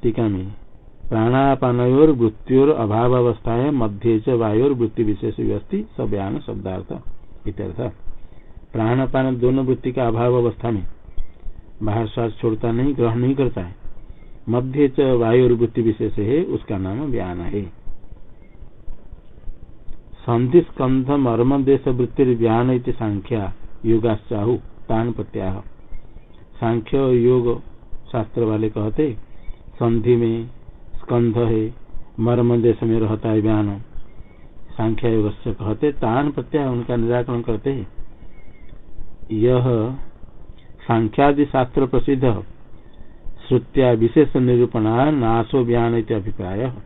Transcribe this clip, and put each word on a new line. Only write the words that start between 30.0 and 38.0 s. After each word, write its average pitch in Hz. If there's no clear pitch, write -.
में 117
स्कंध 117
है, 113
मर्म 120
देश 113
में 113
रहता 110
है 110
व्यान, 107
सांख्य 113
योग 107
से 110
कहते 110
तान 135
प्रत्याह, 139
उनका 120
निराकरण 120
करते 117
हैं। 120